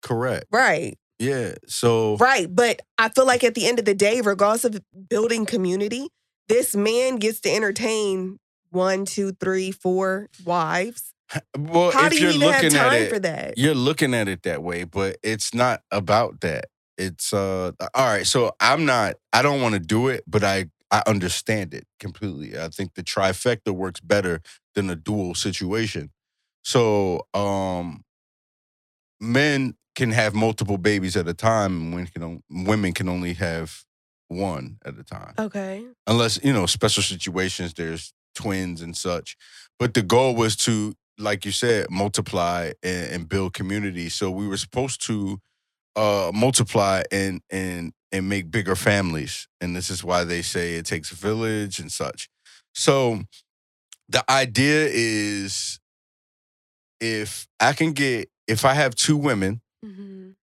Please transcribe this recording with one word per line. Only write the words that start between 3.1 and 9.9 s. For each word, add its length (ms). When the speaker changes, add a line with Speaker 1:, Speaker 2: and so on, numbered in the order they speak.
Speaker 2:
like 200
at 100
the 100
end 140
of 60
the 100
day, 240
regardless 460
of 160
building 380
community, 640
this 260
man 420
gets 240
to 80
entertain 880
one, 340
two, 260
three, 400
four 560